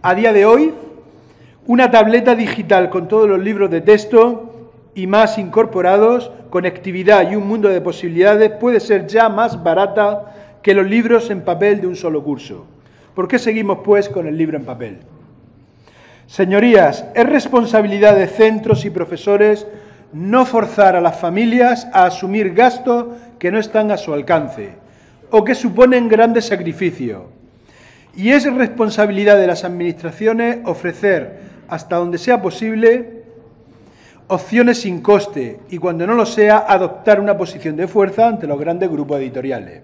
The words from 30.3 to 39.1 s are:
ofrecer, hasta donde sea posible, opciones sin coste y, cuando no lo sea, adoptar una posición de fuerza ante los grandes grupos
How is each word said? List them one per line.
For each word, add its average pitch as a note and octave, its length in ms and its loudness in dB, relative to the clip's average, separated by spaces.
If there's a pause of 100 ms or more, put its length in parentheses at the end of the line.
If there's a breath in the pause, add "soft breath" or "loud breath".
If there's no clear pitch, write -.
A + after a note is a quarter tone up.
ofrecer, F3+ 920 -4 (120)
hasta E3+ 280 -6
donde F3 200 -4
sea A#3 240 0
posible, A3 840 -2 (1040 soft breath)
opciones A#3 540 0
sin F3+ 200 -8
coste E3+ 580 0 (100)
y, F3+ 80 -10
cuando E3+ 280 -4
no A3 80 -2
lo A#3 120 2
sea, G#3+ 420 2
adoptar G3 520 2
una G3+ 180 0
posición D#3+ 380 -8
de F3 120 -4
fuerza G#3 400 0
ante G3 200 -4
los C#3+ 120 -6
grandes E3+ 300 -4
grupos D3 300 -6